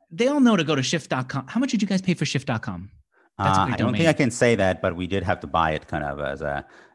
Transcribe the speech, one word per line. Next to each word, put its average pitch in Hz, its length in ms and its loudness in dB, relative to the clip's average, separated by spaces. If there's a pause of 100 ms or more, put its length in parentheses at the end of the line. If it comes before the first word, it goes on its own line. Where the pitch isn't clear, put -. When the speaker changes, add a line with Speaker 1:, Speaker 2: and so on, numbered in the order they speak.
(100)
Speaker 1:
They 220 180 0
all 294 120 2
know 233 160 6
to 160 80 2
go 147 100 0
to 131 80 0
shift 151 280 -2
dot 127 180 -2
com. 131 180 -6
How - 140 -4
much 277 100 -2
did 208 100 0
you 208 80 0
guys 190 140 0
pay 180 120 0
for 156 120 -2
shift - 200 -4
dot 113 160 -2
com? 95 280 -10 (480)
That's 98 180 4
a 95 60 6
Speaker 2:
Uh, - 40 4
Speaker 1:
great 123 80 -2
Speaker 2:
I - 40 -2
don't 113 140 0
think 117 60 -2
Speaker 1:
domain. 165 100 4
Speaker 2:
I 151 40 6
can 135 180 0
say 117 260 4
that, 95 260 0
but 92 140 0
we 90 100 -4
did 95 160 -2
have 92 180 -2
to - 60 -10
buy 80 240 0
it 78 180 -6
kind 76 160 -6
of 71 160 -6
as 69 220 -6
a, 71 240 -6 (280)